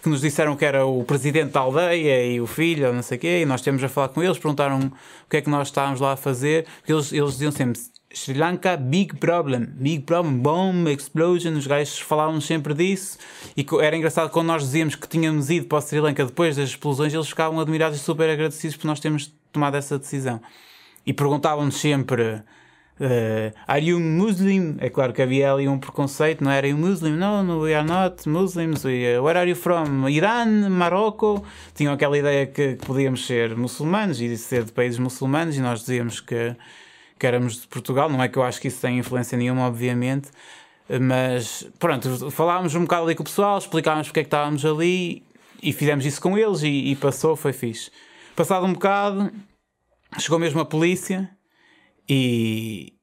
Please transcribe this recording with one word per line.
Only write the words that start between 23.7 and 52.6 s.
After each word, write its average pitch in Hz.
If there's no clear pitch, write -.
you 175
Muslim?" 185
É 127
claro 127
que 131
havia 135
ali 139
um 139
preconceito, 151
não 139
era? 139
"Are 139
you 143
Muslim?" 165
"No, 202
no, 170
we 156
are 151
not 180
Muslims. 165
We, 127
eh, 120
where 165
are 180
you 170
from?" 151
"Irã, 208
Marrocos?" 202
Tinham 147
aquela 143
ideia 143
que, 135
que -
podíamos 131
ser 117
muçulmanos 151
e 120
ser 120
de 104
países 123
muçulmanos, 135
e 135
nós 120
dizíamos 120
que, 120
que 135
éramos 123
de -
Portugal. 135
Não 131
é 123
que 139
eu 135
acho 127
que -
isso -
tenha 123
influência 123
nenhuma, 127
obviamente, 123
mas 127
pronto, 131
falámos 170
um 170
bocado 170
ali 165
com 160
o 147
pessoal, 202
explicámos 156
porque -
é -
que 143
estávamos 147
ali 170
e 147
fizemos 143
isso 143
com 190
eles 202
e, 151
e 135
passou, 147
foi 143
fixe. -
Passado 180
um 190
bocado, 202
chegou 160
mesmo 165
a 151
polícia 185
e 113